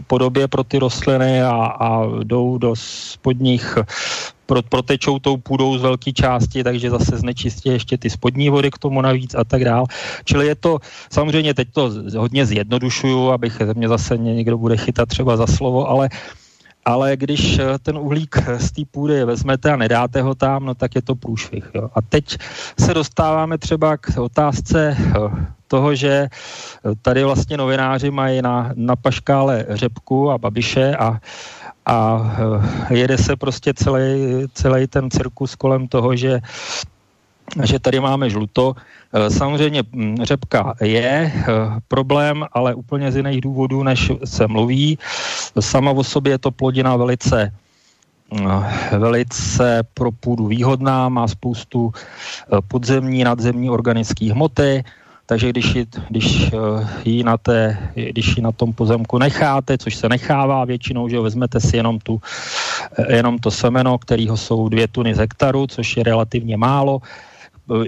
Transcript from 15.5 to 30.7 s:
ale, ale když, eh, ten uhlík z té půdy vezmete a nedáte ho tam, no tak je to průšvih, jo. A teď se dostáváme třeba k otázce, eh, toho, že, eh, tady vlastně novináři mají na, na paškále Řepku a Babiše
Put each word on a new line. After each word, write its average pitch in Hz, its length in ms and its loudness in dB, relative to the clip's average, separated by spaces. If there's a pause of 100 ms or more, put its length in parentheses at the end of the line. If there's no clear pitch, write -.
ale, 135 180 2 (760)
ale 135 320 2
když, 139 420 0
eh, 135 240 0
ten 151 160 -4
uhlík 147 400 -2 (180)
z 127 160 -2
té 156 180 -8
půdy 143 340 0
vezmete 127 480 0
a 143 40 2
nedáte 120 460 0
ho 131 120 0
tam, 135 300 0
no 127 100 -4
tak 127 200 -4
je 131 80 0
to 131 120 -2
průšvih, 113 500 -8 (100)
jo. 113 200 -6
A 113 80 0
teď - 360 -2 (420)
se - 140 4
dostáváme 160 640 0
třeba 156 380 0
k - 200 -4
otázce, 143 800 0
eh, 104 600 0 (100)
toho, 139 240 2
že, 139 160 0
eh, - 880 -2 (100)
tady 131 240 4
vlastně 139 320 0
novináři 135 500 0
mají 131 320 0
na, 123 320 0
na 123 220 0
paškále 135 720 0
Řepku 127 640 0
a 120 100 0
Babiše 120 560 0